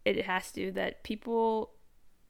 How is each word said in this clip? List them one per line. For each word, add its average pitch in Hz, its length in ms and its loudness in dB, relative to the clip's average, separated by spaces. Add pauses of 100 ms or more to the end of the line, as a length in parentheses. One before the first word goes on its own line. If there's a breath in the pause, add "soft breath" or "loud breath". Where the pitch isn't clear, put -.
it 196 200 4
has 185 280 0
to 190 200 -4
that 185 300 -2
people 226 680 0 (580)